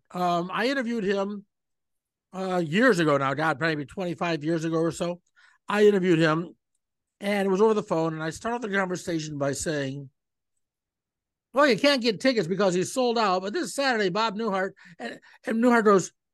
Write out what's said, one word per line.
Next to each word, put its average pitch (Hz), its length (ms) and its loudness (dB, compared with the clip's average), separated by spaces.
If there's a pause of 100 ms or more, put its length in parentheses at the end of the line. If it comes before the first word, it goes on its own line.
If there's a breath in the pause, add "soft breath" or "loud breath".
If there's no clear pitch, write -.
(120)
um, 175 420 0
I 208 140 0
interviewed 233 340 -2
him, 196 420 -2 (880)
uh, 185 320 -4
years 190 360 2
ago 151 160 4
now, 135 180 0
God, 151 240 -2
probably 151 280 -2
twenty-five 170 580 -6
years 160 200 -2
ago 165 120 -2
or 165 160 0
so. 175 280 -8 (480 soft breath)
I 208 180 4
interviewed 185 340 4
him, 160 340 0 (640)
and 202 280 -2
it 196 40 0
was 185 120 0
over 220 120 4
the 208 80 0
phone, 160 320 -2
and 156 80 -8
I 160 80 -4
started 240 320 -8
the 202 140 -4
conversation 170 600 -4
by 139 160 -2
saying, 139 560 -6 (1500)
"Well, 277 120 4
you 240 120 4
can't 277 240 2
get 220 180 -2
tickets 226 260 2
because 185 280 2
he's 180 180 -2
sold 247 260 0
out, 190 240 0
but 202 100 -6
this 269 220 -6
Saturday, 240 360 0
Bob 208 260 -2
Newhart," 196 360 -2 (280 loud breath)
and, 240 180 -12 (260 soft breath)
and 226 200 -2
Newhart 233 200 4
goes, 196 280 4 (220)